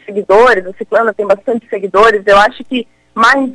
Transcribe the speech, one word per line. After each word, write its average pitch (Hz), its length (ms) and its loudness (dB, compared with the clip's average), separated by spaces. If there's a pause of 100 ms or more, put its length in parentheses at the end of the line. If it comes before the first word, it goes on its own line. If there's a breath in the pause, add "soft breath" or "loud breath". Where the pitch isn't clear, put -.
seguidores, 208 600 2
a 190 80 -12
ciclana 220 400 -2
tem 202 140 -6
bastante 214 400 -4
seguidores, 202 580 0
eu 202 120 4
acho 220 260 0
que 247 240 -8 (260)
mais 254 420 0